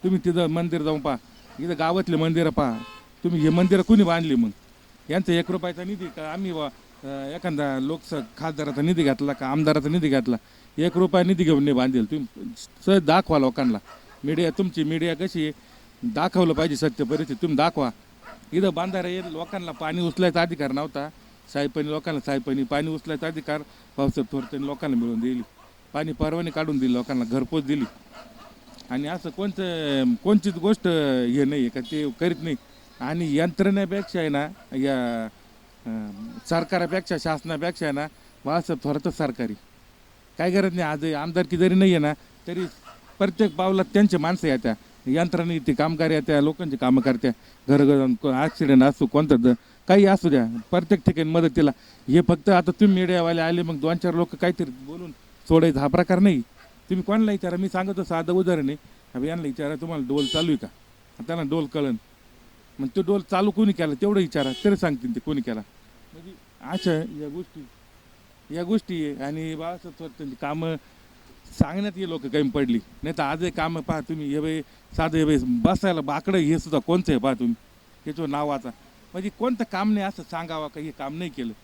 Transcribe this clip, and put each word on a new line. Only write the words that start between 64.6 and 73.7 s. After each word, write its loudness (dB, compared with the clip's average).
तरी 4
सांगतील -2
ते -6
कोणी -4
केला. -6
म्हणजे -20
अशा -2
या -4
गोष्टी, -14
या -4
गोष्टी -2
आहे. -6
आणि -6
बाळासाहेब -12
थोरातांची -12
कामं -4
सांगण्यात -2
हे -6
लोक -8
कमी 0
पडली, 0
नाही -6
तर -2
आजही -2
कामं -4